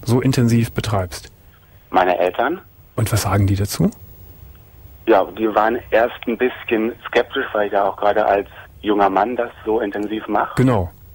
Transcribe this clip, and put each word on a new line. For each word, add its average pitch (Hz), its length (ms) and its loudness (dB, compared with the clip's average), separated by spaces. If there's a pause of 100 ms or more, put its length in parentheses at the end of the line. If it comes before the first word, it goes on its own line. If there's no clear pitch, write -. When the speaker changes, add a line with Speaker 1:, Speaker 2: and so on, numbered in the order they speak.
Speaker 1:
so 123 180 0
intensiv 117 520 2
betreibst? - 580 -6 (600)
Speaker 2:
Meine 92 280 2
Eltern. 117 420 0 (360)
Speaker 1:
Und 110 160 -2
was 107 100 0
sagen 98 240 2
die 98 100 2
dazu? 104 340 0 (1160)
Speaker 2:
Ja, 98 180 4 (140)
die 110 160 0
waren 107 240 2 (120)
erst 117 360 0
ein 117 100 -2
bisschen 120 560 -2 (140)
skeptisch, 123 480 -2
weil 104 140 0
ich 101 40 -12
ja 101 160 2
auch 95 80 -4
gerade 104 300 0
als 101 200 2 (360)
junger 101 260 2
Mann 104 280 0
das 117 140 -4 (140)
so 110 160 0
intensiv 104 480 -4
mache. 107 280 -2
Speaker 1:
Genau. 123 340 2 (240)